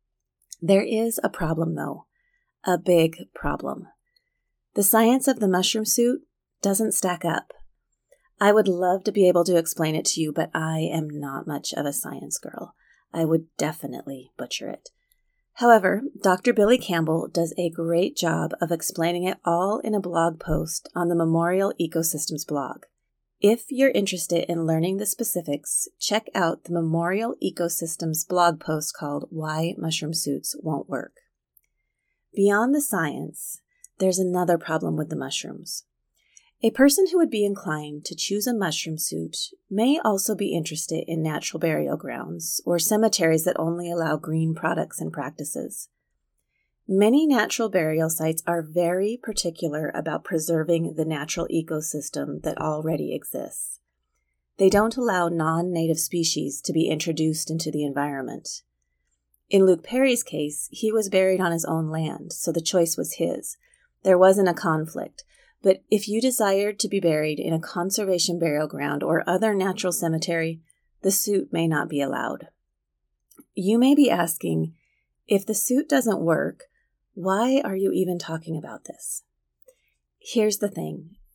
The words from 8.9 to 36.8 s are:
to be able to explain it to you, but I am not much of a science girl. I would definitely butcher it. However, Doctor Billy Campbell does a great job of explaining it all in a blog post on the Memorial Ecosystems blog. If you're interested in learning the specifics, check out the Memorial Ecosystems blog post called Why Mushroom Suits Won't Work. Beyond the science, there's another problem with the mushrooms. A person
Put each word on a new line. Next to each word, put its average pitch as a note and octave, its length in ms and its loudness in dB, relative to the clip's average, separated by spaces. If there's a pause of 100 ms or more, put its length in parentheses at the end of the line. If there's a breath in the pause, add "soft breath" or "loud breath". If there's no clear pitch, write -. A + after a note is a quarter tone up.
to G#3 80 -2
be G3 160 6
able F3 160 6
to F3 120 4
explain E3 380 0
it D#3 120 -2
to - 140 -2
you, D#3 120 -2
but - 200 -2
I D#3+ 280 -2
am D#3+ 280 -2
not C#3+ 380 -8
much - 280 -6
of C#3+ 120 -2
a C#3+ 60 -4
science D3 460 -8
girl. - 360 -12 (400 soft breath)
I E3 100 0
would D#3+ 220 2 (100)
definitely C#3 800 -8
butcher - 320 -8
it. - 220 -14 (680)
However, G#3+ 420 6 (200)
Doctor F#3+ 300 2
Billy G#3+ 240 6
Campbell E3 560 0
does E3 240 0
a F3 140 0
great E3+ 440 0
job E3 360 0 (100)
of E3 100 0
explaining E3+ 540 -2
it F#3 180 -2
all F#3 360 2
in G#3+ 160 -2
a G3+ 60 2
blog E3+ 380 0
post D#3+ 560 -4
on F3 140 0
the F3 60 2
Memorial E3+ 640 2
Ecosystems E3 680 -4
blog. - 360 -6 (580)
If A3 300 4
you're C4+ 180 4
interested F#3+ 640 0
in E3 160 -2
learning E3 320 2
the G3+ 80 -6
specifics, - 800 -4 (100)
check G#3+ 360 -2
out F3 300 0
the E3+ 100 -6
Memorial E3+ 680 0
Ecosystems E3+ 880 -4
blog E3+ 320 2
post D#3 340 -4
called D3 360 -6
Why D#3 480 -4
Mushroom D#3+ 340 -4
Suits - 480 -4
Won't C#3+ 300 -4
Work. - 240 -8 (1200)
Beyond G#3 400 4
the D4 80 2
science, D#3 800 -6 (360 soft breath)
there's F#3+ 200 2
another F3+ 400 2
problem D#3+ 360 -2
with D#3 140 -4
the D#3 80 -6
mushrooms. - 680 -8 (800 soft breath)
A A3+ 80 4
person C#4+ 360 6